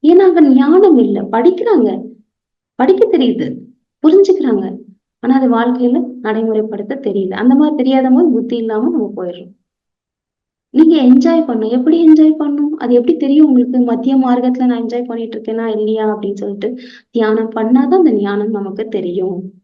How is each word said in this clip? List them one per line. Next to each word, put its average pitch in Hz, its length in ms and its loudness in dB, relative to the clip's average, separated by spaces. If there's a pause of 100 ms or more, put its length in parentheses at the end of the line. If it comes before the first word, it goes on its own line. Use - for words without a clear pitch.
ஏன்னா, 349 120 6
அங்க 349 220 4
ஞானம் 294 560 4
இல்ல. 202 240 0
படிக்கிறாங்க, 262 800 0 (760)
படிக்க 381 420 2
தெரியுது, 247 380 -2 (480)
புரிஞ்சுக்கிறாங்க. 269 760 2 (420)
ஆனா, 262 200 0
அது 262 100 0
வாழ்க்கையில 247 540 0 (180)
நடைமுறைப்படுத்த 214 800 -4
தெரியல. 190 320 -4
அந்த 247 240 2
மாதிரி 302 200 2
தெரியாத 262 340 0
போது 311 200 2
புத்தி 233 280 -2
இல்லாம 220 320 -4
நம்ம 226 260 -4
போயிடுறோம். 180 380 -12 (1160)
நீங்க 320 320 4
என்ஜாய் 311 420 4
பண்ணணும். 220 260 -4
எப்படி 311 420 2
என்ஜாய் 311 280 4
பண்ணணும்? 294 380 -4
அது 247 160 -2
எப்படி 240 240 2
தெரியும் 285 280 2
உங்களுக்கு? 254 340 2
மத்திய 247 360 0
மார்க்கத்துல 254 500 0
நான் 240 180 -2
என்ஜாய் 240 220 -6
பண்ணிட்டு 226 340 -10
இருக்கேனா 226 260 -6
இல்லையா 214 500 -4
அப்படின்னு 202 180 -8
சொல்லிட்டு 202 460 -8 (300)
தியானம் 220 420 -2
பண்ணாதான் 254 460 0
அந்த 320 140 4
ஞானம் 208 380 -2
நமக்கு 196 380 -8
தெரியும். 185 680 -8 (100)